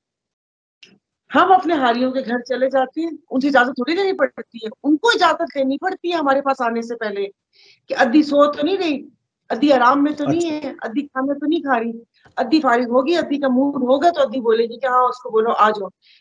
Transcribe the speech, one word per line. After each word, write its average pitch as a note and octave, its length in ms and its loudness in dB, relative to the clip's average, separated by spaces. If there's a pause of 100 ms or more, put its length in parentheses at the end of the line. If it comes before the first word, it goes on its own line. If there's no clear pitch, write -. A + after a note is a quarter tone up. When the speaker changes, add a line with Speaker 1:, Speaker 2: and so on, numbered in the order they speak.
(1300)
Speaker 1:
हम F4+ 220 4
अपने E4+ 200 2
हारियों B3+ 380 0
के B3+ 100 -4
घर A#3+ 180 -4
चले B3+ 280 -2
जाते C4 320 -2
हैं, D#4+ 180 -8 (120)
उनसे C4+ 180 -2
इजाजत B3+ 300 2
थोड़ी B3 160 -4
लेनी F#4+ 180 -2
पड़ती - 520 -6
है, A3 60 -8 (120)
उनको D#4 300 2
इजाजत E4 340 0 (100)
लेनी C4+ 260 -2
पड़ती F#4 280 -6
है F4 60 -2
हमारे C#4 240 2
पास C4+ 220 -2
आने A#3 200 -2
से A#3 120 -10
पहले G3+ 320 -6 (600)
कि - 60 -6
अद्दी - 280 4
सो C#4+ 240 4
तो D4 160 -4
नहीं F#4 160 0
रही, D#4 260 -4 (460)
अद्दी C4 200 2
आराम C4 340 4
में D4+ 100 -2
तो D4 100 -6
नहीं D#4+ 280 -2
Speaker 2:
अच्छा। D4+ 160 -8
Speaker 1:
है, - 140 -12
अद्दी A3+ 200 -6
खाना C#4 320 -4
तो C#4+ 120 -6
नहीं D#4 140 0
खा C4+ 180 0
रही, A3+ 140 -4 (460)
अद्दी B3 220 2
फारिग B3 280 2
होगी, C4 260 2
अद्दी C#4+ 240 -2
का C#4 100 0
मूड C4 360 0
होगा C#4 260 2
तो D#4+ 100 -2
अद्दी C4 200 0
बोलेगी A3+ 360 0
कि C4+ 100 -6
हाँ B3+ 160 2
उसको - 280 -2
बोलो A3 200 2
आ G#3+ 200 2
जाओ। G3 200 -6 (300)